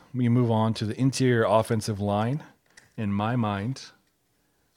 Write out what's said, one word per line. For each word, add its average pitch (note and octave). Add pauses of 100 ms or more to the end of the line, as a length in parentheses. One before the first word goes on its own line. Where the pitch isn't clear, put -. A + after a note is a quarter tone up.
(140)
we B2
move A#2+
on A2
to A2
the G#2
interior B2+
offensive A2
line. G#2+ (520)
In G2+
my G#2+
mind, A2 (960)